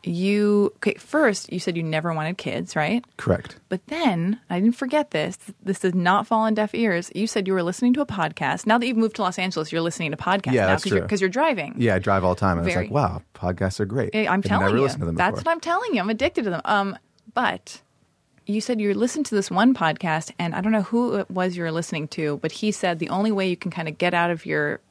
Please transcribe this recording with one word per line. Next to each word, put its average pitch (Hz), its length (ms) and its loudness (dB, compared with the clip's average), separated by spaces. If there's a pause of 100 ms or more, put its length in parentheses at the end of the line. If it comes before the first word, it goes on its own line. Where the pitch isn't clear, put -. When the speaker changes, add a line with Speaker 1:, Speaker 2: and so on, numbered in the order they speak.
Speaker 1:
you, 202 720 2
okay, - 180 0
first, - 580 0
you 180 60 -4
said 175 180 -4
you 165 60 -2
never 160 300 -2
wanted 160 260 -4
kids, - 380 -4
right? 180 280 0 (120)
Speaker 2:
Correct. - 400 0 (120)
Speaker 1:
But 185 200 -6
then, 220 500 0 (100)
I 180 120 -2
didn't 233 160 4
forget 294 340 0
this, 165 260 -2 (260)
this 190 180 -2
does 180 140 0
not 185 320 4
fall 220 160 2
on 220 120 2
deaf 214 200 0
ears. 185 400 0
You 208 120 -2
said 202 200 -2
you 190 60 0
were 185 120 2
listening 240 300 2
to 294 60 0
a 285 60 0
podcast. 160 580 -2
Now 220 140 4
that 240 80 0
you've 247 100 0
moved 226 200 0
to 220 60 -4
Los 185 160 -2
Angeles, 175 340 -4
you're 165 100 0
listening 165 300 -4
to 156 40 -6
podcasts 185 360 0
Speaker 2:
Yeah, 117 100 4
Speaker 1:
now 95 60 4
Speaker 2:
that's 95 160 2
Speaker 1:
'cause 196 80 -2
you're, 95 80 4
Speaker 2:
true. 85 80 -6
Speaker 1:
'cause 202 120 0
you're 190 100 2
driving. 240 480 0
Speaker 2:
Yeah, 110 180 4
I - 20 2
drive 98 260 2
all 90 100 4
the - 60 -6
time, 90 180 2
and 87 80 0
Speaker 1:
Very 90 200 0
Speaker 2:
it's 107 60 -8
like, - 20 -6
"Wow, 90 280 0 (120)
podcasts 92 460 -2
are 104 60 0
great." 110 280 -2
Speaker 1:
I, 214 140 0
I'm - 100 2
Speaker 2:
I've 101 60 -2
Speaker 1:
telling 98 220 2
Speaker 2:
never 104 100 4
Speaker 1:
you. 131 80 4
Speaker 2:
listened - 160 -2
to 85 60 -2
them 82 100 -2
Speaker 1:
That's 180 240 0
Speaker 2:
before. 330 100 -2
Speaker 1:
what - 20 2
I'm 330 80 -2
telling 370 340 -2
you. 208 60 2
I'm 196 100 -2
addicted 254 340 -2
to 196 60 -2
them. 170 140 -4
Um, 196 320 0 (380)
but - 460 -2 (680)
you 214 140 -2
said 226 200 -2
you 202 140 2
listened 247 320 0
to - 80 -4
this 196 160 0
one 220 240 6
podcast, 160 640 0
and 170 160 -2
I - 60 -4
don't 214 120 0
know 214 100 2
who 233 340 0
it 196 140 -4
was 185 260 -2
you 170 80 -4
were 160 80 -4
listening 160 360 -4
to, 147 300 -2
but 156 140 -4
he 214 180 -2
said 175 300 -2
the 165 100 -4
only 208 220 0
way 190 160 0
you 175 80 -2
can 175 160 -6
kinda 160 180 -6
get 175 240 0
out 170 160 2
of 165 160 -6
your 151 320 -2 (120)